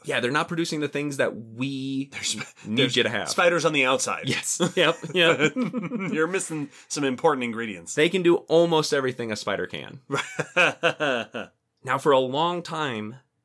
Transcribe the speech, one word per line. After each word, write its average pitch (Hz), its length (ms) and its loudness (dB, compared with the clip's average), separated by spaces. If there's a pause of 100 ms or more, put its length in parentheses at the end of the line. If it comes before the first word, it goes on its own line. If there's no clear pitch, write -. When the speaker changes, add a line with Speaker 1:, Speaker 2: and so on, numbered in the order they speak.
Speaker 1:
Yeah, 131 160 -2
they're 120 100 0
not 156 180 0
producing 165 320 -2
the 143 80 -2
things 143 280 -4
that 123 180 0
we 135 760 -6
Speaker 2:
There's - 240 -6
sp-, 107 80 -8 (220)
Speaker 1:
need 107 100 -2
Speaker 2:
there's 131 200 2
Speaker 1:
you 120 80 4
to 107 40 2
have. 104 220 -2
Speaker 2:
spiders 175 340 4
on 156 80 2
the 131 140 2
outside. 123 420 0
Speaker 1:
Yes. - 400 -4
<laughs> - 80 -6
Yep. 165 200 4 (180)
Yep. 156 400 4
Speaker 2:
<laughs> 208 580 -4
You're 160 140 2
missing 165 420 -4 (200)
some 143 160 -2
important 135 400 2
ingredients. 107 500 -6
Speaker 1:
They 160 160 4
can 185 120 0
do 170 140 6
almost 165 560 2
everything 127 400 -2
a 104 40 -2
spider 92 300 -2
can. 71 340 -12 (100)
Speaker 2:
<laughs> 139 1400 -2 (360)
Speaker 1:
Now, 131 120 0
for 147 140 4
a 131 60 8
long 160 440 0
time, 131 540 -6 (280)